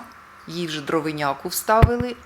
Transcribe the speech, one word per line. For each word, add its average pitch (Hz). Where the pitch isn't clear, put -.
їй 170
вже 151
дровиняку 147
вставили, 233